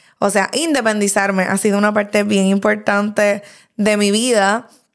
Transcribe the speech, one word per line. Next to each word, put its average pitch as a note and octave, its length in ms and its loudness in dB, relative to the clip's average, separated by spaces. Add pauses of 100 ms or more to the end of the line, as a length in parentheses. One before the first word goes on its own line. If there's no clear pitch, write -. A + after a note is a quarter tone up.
(200)
O G3+ 100 2
sea, F#3+ 240 0
independizarme G#3+ 920 0
ha F#3+ 120 -2
sido G3+ 220 0
una G#3 120 2
parte G#3 300 -2
bien G3+ 240 0
importante G#3 960 0 (340)
de G#3 220 0
mi G#3 140 2
vida. G#3+ 560 0 (260)